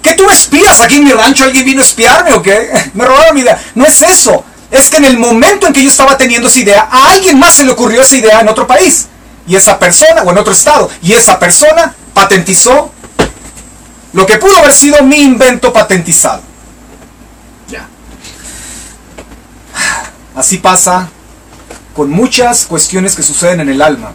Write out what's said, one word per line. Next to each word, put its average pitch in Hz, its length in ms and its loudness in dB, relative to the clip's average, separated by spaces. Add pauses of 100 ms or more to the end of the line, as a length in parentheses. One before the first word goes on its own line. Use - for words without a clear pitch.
¿Qué 659 120 0
tuve 392 180 2
espías 359 480 0
aquí 262 160 2
en 294 80 4
mi 277 80 4
rancho? 254 320 0
¿Alguien 262 200 0
vino 269 160 -2
a 254 40 0
espiarme 285 480 0
o 185 100 0
qué? 208 480 -2
<laughs> - 40 -20
Me 220 100 -4
robaron 294 300 4
mi 269 80 0
idea. - 180 0 (140)
No 247 100 0
es 302 160 2
eso. 320 440 0 (260)
Es 269 200 -2
que 302 60 -2
en 294 80 2
el 262 140 2
momento 254 480 0
en 311 60 0
que 269 100 0
yo 269 80 2
estaba 269 260 0
teniendo 254 320 -2
esa 254 120 0
idea, 202 300 2
a - 200 2
alguien 370 280 2
más 330 180 2
se 285 80 0
le 262 80 0
ocurrió 240 300 0
esa 269 140 2
idea 220 240 2
en 214 80 2
otro - 180 -2
país. - 400 0 (400)
Y 175 100 -2
esa 196 220 0
persona, 311 440 2
o 175 80 -2
en - 80 0
otro 202 140 -2
estado, 294 360 0 (140)
y 175 100 0
esa 226 260 0
persona 302 560 0 (200)
patentizó 190 760 0 (1200)
lo 190 120 0
que 214 140 0
pudo 392 200 2
haber 294 140 4
sido 294 300 2
mi 285 200 2
invento 254 500 2
patentizado. 185 680 -2 (1300)
Ya. - 200 -18 (2500)
Así - 220 -4
pasa 180 500 -2 (840)
con 143 160 -4
muchas 240 540 -2
cuestiones 185 520 -4
que 151 80 -8
suceden 175 360 -2
en 143 100 -4
el 135 120 -2
alma. 120 320 -4